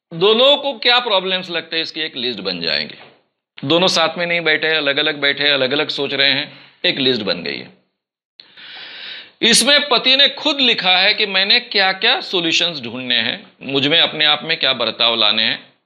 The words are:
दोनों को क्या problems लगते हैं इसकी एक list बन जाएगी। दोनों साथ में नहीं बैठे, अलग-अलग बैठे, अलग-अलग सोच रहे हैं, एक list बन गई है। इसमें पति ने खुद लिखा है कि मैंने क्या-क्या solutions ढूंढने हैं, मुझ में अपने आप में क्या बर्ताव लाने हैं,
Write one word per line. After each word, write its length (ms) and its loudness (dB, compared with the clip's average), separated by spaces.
दोनों 420 4
को 220 -4
क्या 200 2
problems 520 -2
लगते 260 -6
हैं 60 0
इसकी 180 -10
एक 160 -8
list 240 -6
बन 200 -6
जाएगी। 380 -4
दोनों 240 2
साथ 300 0
में 80 -2
नहीं 140 -2
बैठे, 280 0
अलग-अलग 500 0
बैठे, 300 0
अलग-अलग 400 0
सोच 260 -4
रहे 160 2
हैं, 280 -4
एक 140 0
list 240 0
बन 200 -4
गई 140 -8
है। 300 -16
इसमें 460 4
पति 280 2
ने 120 6
खुद 320 -2
लिखा 380 2
है 160 4
कि 120 -2
मैंने 340 2
क्या-क्या 600 0
solutions 600 -2
ढूंढने 340 -4
हैं, 380 -2
मुझ 240 0
में 140 4
अपने 240 0
आप 180 2
में 140 -4
क्या 160 0
बर्ताव 440 0
लाने 260 2
हैं, 300 -4